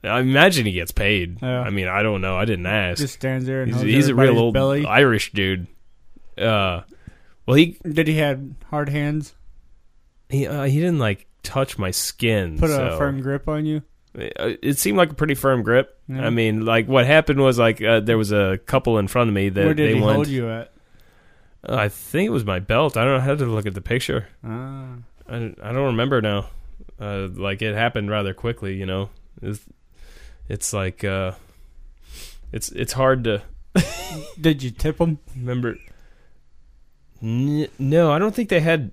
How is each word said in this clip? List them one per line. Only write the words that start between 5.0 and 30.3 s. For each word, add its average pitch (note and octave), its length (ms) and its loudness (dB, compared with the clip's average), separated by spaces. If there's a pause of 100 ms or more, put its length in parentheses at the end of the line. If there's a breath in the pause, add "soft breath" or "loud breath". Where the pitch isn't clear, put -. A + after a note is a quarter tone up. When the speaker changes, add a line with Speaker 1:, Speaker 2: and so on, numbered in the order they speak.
Speaker 1:
dude. F#2+ 340 -2 (720)
Uh, G2 440 0 (640 loud breath)
well, B2+ 100 4
he E3+ 260 6
Speaker 2:
Did D#3+ 260 0
he D#3 100 2
have C#3+ 220 0 (300)
hard D3 180 -4
hands? D3 460 -4 (960)
Speaker 1:
He, C3+ 160 0
uh, C#3+ 180 -4
he C#3 160 2
didn't, E3+ 200 2
like, G#2 260 -2 (160)
touch - 360 -4
my F#2 120 -2
skin, F#2 680 0
Speaker 2:
Put D#3+ 120 2
a D3 60 0
Speaker 1:
so. B2+ 220 -2
Speaker 2:
firm C#3 240 -2
grip C#3 260 -4
on D3+ 180 -2
you? D3+ 160 -2 (340)
Speaker 1:
Uh, - 360 -4 (100)
it C3+ 160 0
seemed G3+ 200 2
like E3+ 120 4
a D3 40 -12
pretty D3+ 200 0
firm C3 300 0
grip. B2 340 2 (100)
Speaker 2:
Yeah. C3 180 -4
Speaker 1:
I A#2 40 0
mean, A2+ 340 2
like, A2+ 220 2
what B2+ 200 4
happened D3+ 340 4
was, C3 180 6
like, A2+ 240 2
uh, A2+ 180 4
there A2+ 180 2
was G#2+ 120 0
a F#2+ 360 2
couple A#2+ 320 2
in G2 100 0
front A#2+ 200 2
of G#2 60 2
me G2 140 2
that G2 160 0
Speaker 2:
Where G2 100 4
did D3+ 160 2
Speaker 1:
they A2+ 60 4
Speaker 2:
he G#2+ 40 4
Speaker 1:
went, G#2+ 140 4
Speaker 2:
hold D3 140 2
you B2+ 200 -4
at? A2+ 220 -8 (1000 soft breath)
Speaker 1:
Uh, A#2+ 60 -4
I G#2+ 140 0
think - 400 -4
it - 40 -2
was A#2+ 120 0
my F#2+ 160 -2
belt. A#2+ 360 0
I A2+ 80 0
don't C3+ 100 2
know. C3 40 2
I B2+ 60 0
had C#3 140 0
to C3+ 80 0
look A2 200 -2
at F#2+ 80 -6
the G2 60 -8
picture. B2 480 -2 (160)
Speaker 2:
Ah. C3 420 -12 (420)
Speaker 1:
I, - 80 -10 (260)
I G#2 100 -8
don't C3+ 140 0
remember B2 360 2
now. G2+ 280 -2 (500 soft breath)
Uh, G2 320 -6
like, G2 300 -6
it G#2+ 120 -2
happened A2+ 360 -2
rather G2+ 240 -2
quickly, G2+ 420 -6
you F#2+ 100 -6
know. F#2+ 220 -4 (340)
It's, G#2 180 -8 (880 soft breath)